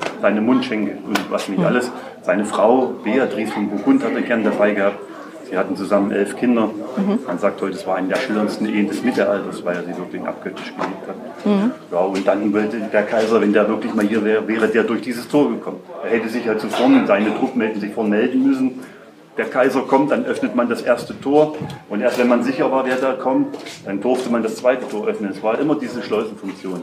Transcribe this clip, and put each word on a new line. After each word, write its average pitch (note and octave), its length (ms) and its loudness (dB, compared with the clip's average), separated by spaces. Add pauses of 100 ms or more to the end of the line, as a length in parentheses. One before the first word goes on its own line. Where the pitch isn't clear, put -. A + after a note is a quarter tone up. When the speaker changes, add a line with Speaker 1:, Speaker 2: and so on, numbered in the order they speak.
(220)
Speaker 1:
seine G#2+ 180 4
Mundschenke A2 520 2 (120)
und G2 240 -4
was - 200 -4
nicht F#2+ 100 -2
Speaker 2:
Mhm. - 80 2
Speaker 1:
alles. B2 240 2 (320)
Seine F#2+ 220 2
Frau A#2 480 4 (100)
Beatrice G#2+ 480 0
von G#2 180 -2
Burgund A2+ 360 2
hat G2+ 100 -2
er - 80 -2
gern A2+ 220 0
dabei G#2 300 2
gehabt. G2+ 260 0 (500)
Sie - 60 -6
hatten - 200 -2
zusammen G2+ 360 2
elf G2+ 240 0
Kinder. A#2+ 300 2 (300)
Speaker 2:
Mhm. G3+ 300 2
Speaker 1:
Man F2+ 120 -4
sagt G2 240 0
heute, F#2 120 -2
es - 120 -10
war F#2+ 100 -2
eine F#2 120 -2
der F#2 80 0
schillerndsten G#2 520 -2
Ehen G#2 180 2
des G2 160 -4
Mittelalters, G2 640 0
weil F2 120 -2
er F2 60 -4
sie F2+ 140 -8
wirklich F2+ 260 -8
abgöttisch - 440 -8 (100)
geliebt F#2+ 320 -8
hat. - 380 -8
Speaker 2:
Mhm. G#3 260 2 (180)
Speaker 1:
Ja, F2 100 -2
und F#2+ 280 0
dann G#2 240 2
wollte G#2+ 280 0
der G#2 240 2
Kaiser, A2 360 2
wenn G#2 140 4
der G#2 120 6
wirklich A2 280 -2
mal G#2 120 2
hier G#2+ 180 0
wäre, G#2+ 220 2
wäre A2 220 2
der A2 160 4
durch A2 160 0
dieses A#2 260 -6
Tor D3 240 4
gekommen. - 300 -6 (240)
Er F#2 60 -4
hätte A2+ 180 0
sich A#2 180 -4
halt G#2+ 140 0
zu A2+ 80 -4
vorne, B2+ 380 6
seine G#2 300 4
Truppen - 260 -2
hätten G#2+ 180 -2
sich G#2 120 -4
vorne G#2+ 180 0
melden B2+ 360 2
müssen. C3 340 0 (580)
Der A2 80 -2
Kaiser C3 360 2
kommt, C#3 280 2
dann A#2+ 160 0
öffnet A#2 300 -2
man A#2+ 120 2
das A2+ 140 -2
erste A#2 360 0
Tor. D3+ 360 4 (340)
Und G#2+ 140 -4
erst A#2+ 160 2
wenn A#2+ 100 4
man A#2+ 140 4
sicher C3 300 0
war, C3 120 2
wer B2+ 120 0
da C3 160 0
kommt, C3+ 440 0 (300)
dann G2 160 -4
durfte B2 280 0
man A#2 120 0
das A2 140 -2
zweite B2 320 0
Tor G#2 180 -6
öffnen. G#2+ 240 -2
Es F#2+ 120 -10
war A2 180 0
immer D#3 160 2
diese A#2+ 260 -6
Schleusenfunktion F#2+ 800 -4